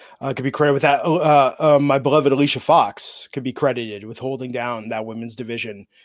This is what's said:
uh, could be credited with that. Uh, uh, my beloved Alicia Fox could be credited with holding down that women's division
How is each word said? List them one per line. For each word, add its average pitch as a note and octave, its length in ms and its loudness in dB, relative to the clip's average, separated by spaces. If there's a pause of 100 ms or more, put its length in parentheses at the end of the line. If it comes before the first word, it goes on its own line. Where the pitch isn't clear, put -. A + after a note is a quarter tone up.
(220)
uh, C3+ 120 -6
could B2+ 100 -6
be C3+ 60 -4
credited D3 240 2
with C#3 80 -2
that. C#3+ 240 2
Uh, D3 540 4
uh, D3 200 6
my C#3+ 200 2
beloved C3+ 320 2
Alicia C#3 300 2
Fox - 720 0
could C3+ 120 -8
be B2 100 -6
credited A#2 520 -4
with A2 120 -14
holding B2+ 340 -8
down A#2 380 -8
that A2 160 -6
women's A2+ 300 -12
division A2+ 500 -10 (200)